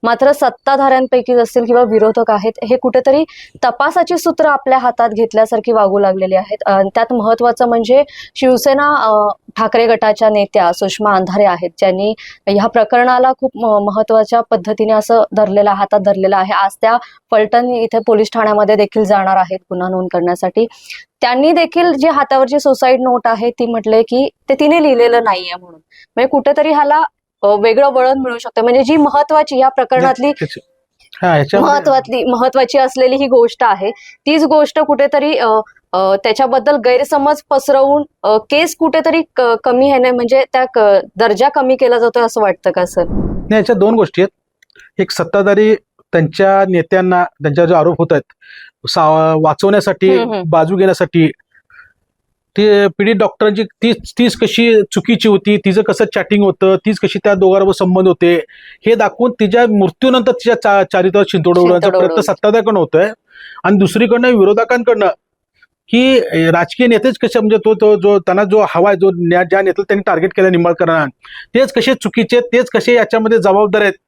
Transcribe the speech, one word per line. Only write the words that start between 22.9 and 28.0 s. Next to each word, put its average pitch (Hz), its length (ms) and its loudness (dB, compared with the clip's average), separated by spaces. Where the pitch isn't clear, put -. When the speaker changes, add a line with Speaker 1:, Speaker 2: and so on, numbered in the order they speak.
Speaker 1:
नोट 247 260 -2
आहे, 226 240 -2
ती 240 160 -6
म्हटलंय 220 360 0
की 247 280 -2
ते 269 40 2
तिने 302 300 2
लिहिलेलं 233 400 2
नाहीये 185 320 -4
म्हणून. 175 240 -20
म्हणजे 247 120 0
कुठेतरी 294 440 0
ह्याला, 294 320 0
अ, 202 60 0
वेगळं 220 460 2
वळण 262 260 0